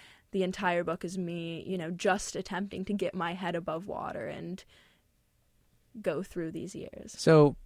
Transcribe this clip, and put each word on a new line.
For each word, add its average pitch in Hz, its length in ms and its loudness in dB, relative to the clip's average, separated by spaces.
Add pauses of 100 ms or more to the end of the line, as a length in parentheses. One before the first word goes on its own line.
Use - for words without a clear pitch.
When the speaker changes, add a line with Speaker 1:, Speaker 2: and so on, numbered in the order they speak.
(320)
Speaker 1:
The 190 120 0
entire 180 400 0
book 175 220 -4
is 180 120 -6
me, 170 480 -4
you 185 120 -2
know, 170 140 -4
just 185 440 2
attempting 190 500 -4
to 202 80 -2
get 196 220 0
my 170 180 -2
head 180 220 -4
above 165 320 -4
water - 400 -6
and 170 360 -8 (1400)
go 165 200 -2
through 165 300 -6
these 170 240 -8
years. - 420 -12
Speaker 2:
So 151 380 10 (100)